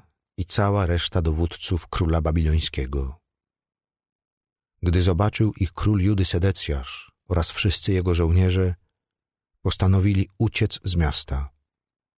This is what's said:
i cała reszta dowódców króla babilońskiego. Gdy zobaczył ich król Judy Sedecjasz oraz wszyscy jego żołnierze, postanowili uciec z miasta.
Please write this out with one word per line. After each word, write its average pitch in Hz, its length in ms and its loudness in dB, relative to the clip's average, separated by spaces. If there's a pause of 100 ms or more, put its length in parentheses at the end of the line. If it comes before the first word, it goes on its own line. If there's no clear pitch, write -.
(380)
i 92 80 -4
cała 101 400 0
reszta 85 360 -2
dowódców 80 680 -2
króla 82 340 0
babilońskiego. 78 1000 -2 (1600)
Gdy 87 200 2
zobaczył 101 560 2
ich - 160 -2
król 101 280 0
Judy 95 240 2
Sedecjasz 87 840 -2 (160)
oraz 85 240 0
wszyscy - 400 0
jego 90 240 2
żołnierze, 90 600 2 (840)
postanowili 95 760 2
uciec - 460 0
z 90 120 -2
miasta. 69 540 -2 (680)